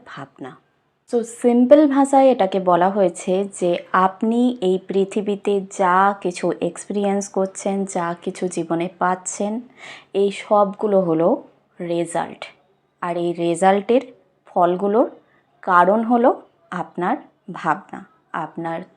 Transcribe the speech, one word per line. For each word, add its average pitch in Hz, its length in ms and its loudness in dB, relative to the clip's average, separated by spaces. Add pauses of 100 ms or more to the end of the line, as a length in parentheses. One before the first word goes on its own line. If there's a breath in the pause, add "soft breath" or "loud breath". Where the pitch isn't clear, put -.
ভাবনা। - 640 -18 (420)
তো 240 120 -2
সিম্পল 247 640 6
ভাষায় 269 440 4
এটাকে 196 280 0
বলা 180 300 2
হয়েছে 190 580 -2 (120)
যে 175 180 0 (140)
আপনি 226 720 0
এই 185 260 0
পৃথিবীতে 196 760 -2 (160)
যা 190 440 4
কিছু 175 300 -4 (100)
এক্সপিরিয়েন্স 196 680 -4
করছেন, 196 560 -4
যা 175 360 -6
কিছু 185 260 -6
জীবনে 170 420 -4 (100)
পাচ্ছেন, 185 640 -4 (520 loud breath)
এই 202 180 0
সবগুলো 202 680 0
হলো 170 420 0 (360)
রেজাল্ট। 170 640 -6 (560)
আর 175 160 -6
এই 175 160 -2
রেজাল্টের 190 680 2 (440)
ফলগুলোর 196 680 0 (500 soft breath)
কারণ 185 420 2
হলো 240 380 2 (300)
আপনার 180 460 -6 (340)
ভাবনা, - 540 -8 (280)
আপনার 165 480 -8 (160)